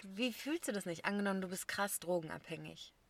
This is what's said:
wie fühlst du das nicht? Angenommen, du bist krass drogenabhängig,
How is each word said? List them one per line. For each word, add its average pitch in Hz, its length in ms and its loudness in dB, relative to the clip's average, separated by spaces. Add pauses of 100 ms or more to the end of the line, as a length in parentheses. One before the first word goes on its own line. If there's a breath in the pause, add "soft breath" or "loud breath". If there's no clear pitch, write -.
wie 208 300 0
fühlst 311 340 -2
du 269 40 4
das 196 160 0
nicht? 165 180 -2
Angenommen, 202 360 4
du 185 60 0
bist 185 200 -4
krass 202 320 0
drogenabhängig, 160 920 -2 (180)